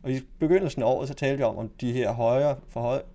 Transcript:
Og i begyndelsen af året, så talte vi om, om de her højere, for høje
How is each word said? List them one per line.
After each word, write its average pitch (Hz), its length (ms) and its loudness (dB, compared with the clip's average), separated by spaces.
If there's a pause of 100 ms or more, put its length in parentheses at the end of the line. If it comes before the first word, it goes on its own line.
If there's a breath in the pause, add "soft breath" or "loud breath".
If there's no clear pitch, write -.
Og 131 100 -4
i 131 80 -2 (180)
begyndelsen 160 440 2
af 110 40 2
året, 131 220 2
så 139 60 -8
talte 139 220 0
vi 139 60 0
om, 110 140 2
om 110 120 -6 (120)
de 123 120 -2
her 120 200 0
højere, 127 440 2 (120)
for 117 120 -8
høje 123 200 -2 (140)